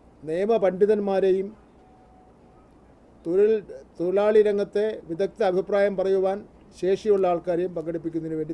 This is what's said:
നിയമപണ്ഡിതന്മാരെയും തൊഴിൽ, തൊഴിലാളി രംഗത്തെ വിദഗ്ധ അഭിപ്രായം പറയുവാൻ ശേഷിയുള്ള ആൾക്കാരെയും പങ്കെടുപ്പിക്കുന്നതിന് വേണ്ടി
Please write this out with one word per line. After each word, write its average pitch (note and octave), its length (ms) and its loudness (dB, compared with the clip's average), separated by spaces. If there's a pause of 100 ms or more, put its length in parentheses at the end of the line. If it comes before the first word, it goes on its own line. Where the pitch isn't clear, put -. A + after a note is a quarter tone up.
(300)
നിയമപണ്ഡിതന്മാരെയും F#3+ 1160 2 (1800)
തൊഴിൽ, G3 260 2 (480)
തൊഴിലാളി G3+ 400 2 (100)
രംഗത്തെ G3+ 360 -2 (240)
വിദഗ്ധ F#3+ 320 -4 (100)
അഭിപ്രായം G3 480 0
പറയുവാൻ F#3+ 380 0 (440)
ശേഷിയുള്ള F#3+ 500 2
ആൾക്കാരെയും F3 460 -2
പങ്കെടുപ്പിക്കുന്നതിന് D#3+ 600 -6
വേണ്ടി D#3 140 -6